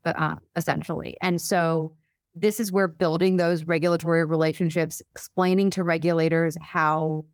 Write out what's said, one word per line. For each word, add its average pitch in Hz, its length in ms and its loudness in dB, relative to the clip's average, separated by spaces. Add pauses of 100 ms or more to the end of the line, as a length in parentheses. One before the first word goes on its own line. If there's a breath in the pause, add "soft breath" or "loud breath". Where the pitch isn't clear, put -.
uh, 156 320 -2 (200)
essentially. 156 640 -6
And 175 200 0
so 165 540 0 (400)
this 208 260 0
is 202 120 -2
where 190 160 2
building 175 480 2
those 170 280 2
regulatory 165 600 2
relationships, 160 840 0
explaining 185 600 2
to 185 120 -4
regulators 165 800 2
how, 156 720 -2